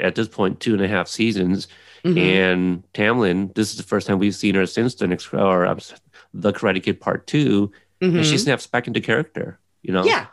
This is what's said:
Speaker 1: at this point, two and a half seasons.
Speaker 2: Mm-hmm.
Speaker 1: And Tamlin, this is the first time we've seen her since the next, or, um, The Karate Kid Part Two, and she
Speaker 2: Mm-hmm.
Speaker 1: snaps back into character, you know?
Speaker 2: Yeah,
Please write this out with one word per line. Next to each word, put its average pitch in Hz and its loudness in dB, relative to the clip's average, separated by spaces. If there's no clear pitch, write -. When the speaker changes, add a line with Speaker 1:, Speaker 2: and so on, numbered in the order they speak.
Speaker 1:
at 92 0
this 113 0
point, - -2
two 117 0
and 98 2
a 95 2
half 92 0
seasons. 95 -2
Speaker 2:
Mm-hmm. 175 2
Speaker 1:
And 92 2
Tamlin, 101 0
this 110 0
is - -12
the 95 -10
first 101 -2
time 98 0
we've 101 2
seen 101 0
her 95 2
since 117 -2
the 98 -2
next, 90 -6
or, 92 2
um, 90 -2
The 101 -2
Karate 95 0
Kid 98 -4
Part - -4
Two, 110 2
and 180 2
she 151 2
Speaker 2:
Mm-hmm. - 2
Speaker 1:
snaps 135 0
back 120 -4
into 113 -4
character, - -4
you - -6
know? 92 2
Speaker 2:
Yeah, 427 0